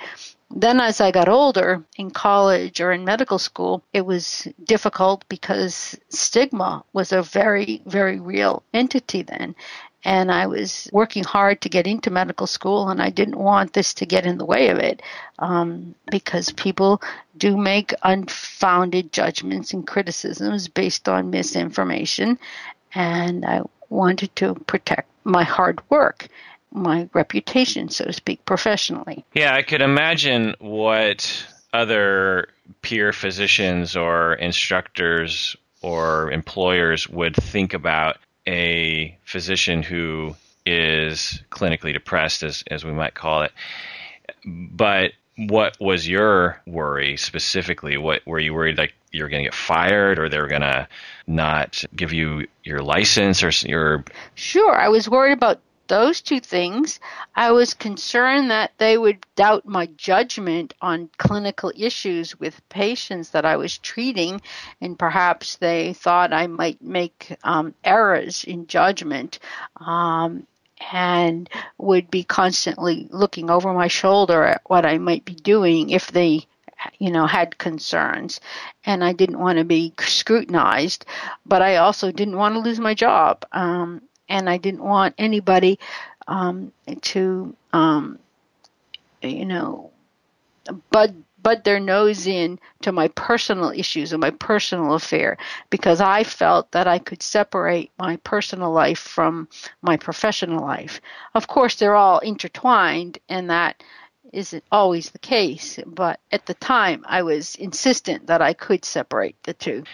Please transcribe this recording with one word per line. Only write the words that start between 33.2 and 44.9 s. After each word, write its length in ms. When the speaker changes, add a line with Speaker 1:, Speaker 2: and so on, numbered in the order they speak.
Speaker 2:
or 380
instructors 1200
or 500
employers 800
would 260
think 380
about 440
a 680
physician 580
who 520
is 760
clinically 420
depressed, 480
as, 300
as 120
we 80
might 220
call 300
it. 80
But 640